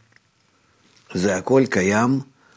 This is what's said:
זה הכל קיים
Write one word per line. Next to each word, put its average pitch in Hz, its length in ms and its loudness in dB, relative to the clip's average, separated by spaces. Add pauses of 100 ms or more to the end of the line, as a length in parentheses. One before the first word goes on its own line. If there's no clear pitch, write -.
(1120)
זה 92 240 -2
הכל 127 320 2
קיים 107 500 0 (380)